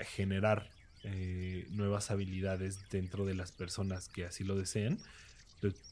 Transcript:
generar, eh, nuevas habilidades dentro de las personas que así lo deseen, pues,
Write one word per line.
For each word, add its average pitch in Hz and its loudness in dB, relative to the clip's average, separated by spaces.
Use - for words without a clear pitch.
generar, 101 4
eh, 92 -2
nuevas 104 2
habilidades 95 0
dentro 98 0
de 95 2
las 90 -4
personas 92 -2
que - -4
así 87 -6
lo 98 2
deseen, 104 2
pues, 98 4